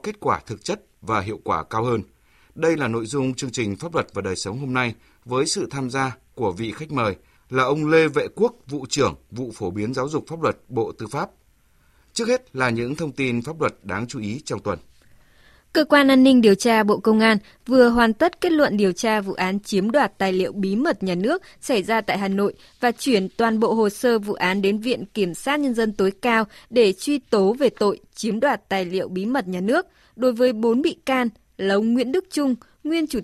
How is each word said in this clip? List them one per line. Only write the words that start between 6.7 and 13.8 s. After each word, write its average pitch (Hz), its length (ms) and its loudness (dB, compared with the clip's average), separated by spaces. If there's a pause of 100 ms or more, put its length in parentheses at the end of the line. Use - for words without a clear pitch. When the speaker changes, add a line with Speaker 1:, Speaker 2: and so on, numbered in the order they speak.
Speaker 1:
khách 151 200 -12
mời 113 240 -2 (340)
là 131 140 0
ông 151 260 0
Lê 160 180 6
Vệ 139 280 -2
Quốc, 233 200 0 (120)
vụ 135 220 -8
trưởng 110 260 0 (160)
vụ 117 240 -10
phổ 92 160 -6
biến 104 220 -4
giáo 131 160 -4
dục 147 180 -4
pháp 165 140 -12
luật, 143 160 0 (100)
Bộ 117 240 -4
Tư 110 160 -12
pháp. 156 220 -6 (840)
Trước 226 140 -4
hết 254 280 -2
là 131 140 0
những 120 260 -2
thông 156 160 -6
tin 123 300 -2
pháp 151 200 -8
luật 123 120 0 (100)